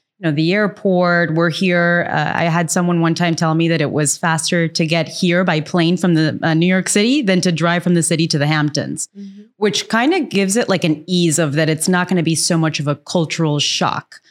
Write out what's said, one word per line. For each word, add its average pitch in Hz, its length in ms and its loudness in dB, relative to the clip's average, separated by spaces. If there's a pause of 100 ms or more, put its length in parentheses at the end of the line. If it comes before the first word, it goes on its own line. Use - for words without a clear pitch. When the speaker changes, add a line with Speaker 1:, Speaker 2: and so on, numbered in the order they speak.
(200)
Speaker 1:
you 196 40 -12
know, 160 80 0
the 160 220 0
airport, 180 840 0
we're 170 160 2
here. 175 580 0
Uh, 151 260 -2
I 165 100 0
had 165 260 0
someone 175 300 0
one 165 120 2
time 170 220 0
tell 160 180 0
me 165 140 2
that 160 140 0
it 139 100 -2
was 147 260 -2
faster 165 500 0
to 165 180 -2
get 165 220 0
here 180 360 0
by 160 180 0
plane 170 360 0
from 175 180 2
the, 156 260 0
uh, 160 120 0
New 160 120 4
York 185 240 0
City 240 320 2
than 190 200 2
to 180 100 0
drive 170 320 0
from 180 100 2
the 170 100 4
city 165 240 0
to 160 100 -2
the 143 100 0
Hamptons, 147 680 -2
Speaker 2:
Mm-hmm. 202 240 -16 (160)
Speaker 1:
which 202 320 -2
kind 247 240 2
of 330 160 -2
gives 196 280 0
it, - 120 -2
like, 185 140 2
an 160 240 0
ease 175 300 2
of 156 160 0
that 156 160 2
it's 156 200 -2
not 180 180 0
gonna 175 160 0
be 160 120 0
so 165 220 0
much 160 220 0
of 143 80 -4
a 147 80 0
cultural 156 640 -2
shock. - 720 -4